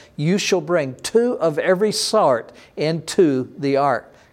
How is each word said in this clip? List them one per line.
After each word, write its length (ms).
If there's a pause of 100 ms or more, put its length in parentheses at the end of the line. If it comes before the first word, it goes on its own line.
(160)
you 220
shall 240
bring 420
two 380
of 180
every 320
sort 640 (240)
into 800
the 180
ark." 380 (200)